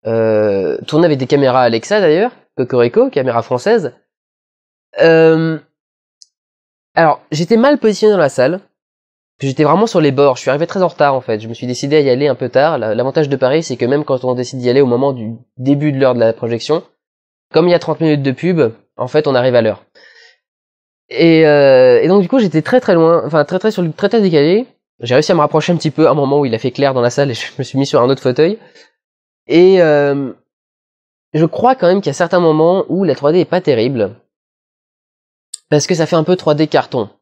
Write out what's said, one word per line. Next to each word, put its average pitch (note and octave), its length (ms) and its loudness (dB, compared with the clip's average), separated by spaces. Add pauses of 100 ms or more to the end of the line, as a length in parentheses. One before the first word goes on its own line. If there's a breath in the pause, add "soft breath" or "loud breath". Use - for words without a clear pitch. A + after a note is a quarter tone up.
Euh, G#2+ 720 -2 (100)
tourné D#3+ 180 2
avec D3 120 0
des B2+ 100 -6
caméras C3+ 340 2
Alexa A#2+ 400 -2
d'ailleurs, F3+ 300 0 (260)
Cocorico, C3 520 0
caméra B2+ 320 -2
française. D#3+ 520 -2 (1080)
Euh, D#3+ 580 2 (1300)
alors, D#3 280 0 (100)
j'étais F#3+ 240 0
mal C#4 220 2
positionné G#3+ 340 2
dans G3 80 2
la D3 80 2
salle, C#3+ 320 0 (800)
que C#3 80 -4
j'étais C3+ 160 -2
vraiment F3 240 2
sur F#3 140 0
les C#3+ 100 2
bords, C3 240 2
je - 60 -16
suis - 80 -4
arrivé D3 180 -2
très F#3+ 160 -4
en E3 60 0
retard C#3+ 260 0
en B2 60 -4
fait, A2 180 -6
je A2 80 -12
me A#2 60 -12
suis B2 140 -10
décidé C#3 280 -4
à D3+ 60 4
y C3+ 80 0
aller C3+ 180 0
un C3 80 0
peu C3 140 -8
tard. D3 280 0
La, A2 160 -4
l'avantage C3+ 360 -2
de C#3 80 -2
Paris, C#3 260 0
c'est B2+ 140 -8
que C#3 80 -2
même C#3+ 180 0
quand B2+ 220 -4
on B2+ 100 -2
décide B2+ 240 -8
d'y B2 100 -2
aller C3+ 120 2
au C#3 40 4
moment C3 280 0
du A2+ 220 -10 (200)
début C#3+ 380 -2
de C3+ 60 -4
l'heure B2+ 160 2
de A#2+ 40 -4
la A2+ 140 2
projection, A#2+ 500 -6 (680)
comme E3 160 2
il - 20 2
y - 20 4
a E3 60 2
trente D#3 220 -6
minutes D3+ 220 0
de C3+ 80 -2
pub, D#3 420 -2 (240)
en B2+ 100 -8
fait D#3 180 -2
on F#3 100 -2
arrive B2 200 2
à A#2 60 4
l'heure. G#2+ 240 -4 (1200 soft breath)
Et, D#3+ 400 2
euh, C3 540 4
et D3+ 80 0
donc G3+ 120 2
du F3 60 -2
coup C4+ 120 0
j'étais D#3+ 220 0
très B3+ 200 0
très G3 120 0
loin, E3 320 2
enfin D3 200 0
très F#3 120 -6
très G#3+ 140 -2
sur F#3+ 100 -6
le, D#3+ 100 -4
très G3+ 180 -4
très A#3 120 0
décalé. F3 460 2 (320)
J'ai A#2+ 160 -4
réussi D3+ 160 2
à F3+ 40 4
me D#3+ 40 0
rapprocher D3 320 0
un E3+ 60 0
petit D3+ 140 -4
peu D#3 160 2
à A#2+ 40 4
un - 20 0
moment C#3+ 280 0
où C#3 40 0
il A#2 80 -4
a G#2+ 60 -4
fait C3 120 -4
clair C3+ 220 0
dans B2+ 80 -2
la A#2+ 80 0
salle C#3 220 -2
et A2+ 40 -8
je - 120 -12 (100)
me C3+ 60 -8
suis C3+ 160 -6
mis C#3 60 0
sur C3+ 160 2
un B2 80 2
autre C3+ 120 -2
fauteuil. D#3 380 0 (880 soft breath)
Et, F3+ 340 4
euh, C#3+ 500 0 (1000)
je D#3 120 2
crois A3+ 300 0
quand F3+ 120 -2
même F#3+ 120 2
qu'il G3 80 -6
y C#3 40 -4
a - 20 -10
certains F3 260 -2
moments E3 480 2
où F#3 160 -2
la D3+ 100 0
trois C#3+ 200 0
D F#3 60 2
est D3+ 60 0
pas F3+ 140 -2
terrible. A#2 560 -2 (1500)
Parce D3 160 0
que F#3 100 -2
ça D#3+ 100 0
fait F3 100 -2
un D#3+ 80 2
peu F3+ 140 0
trois D3+ 180 0
D D#3 120 -2
carton. B2+ 420 -4 (120)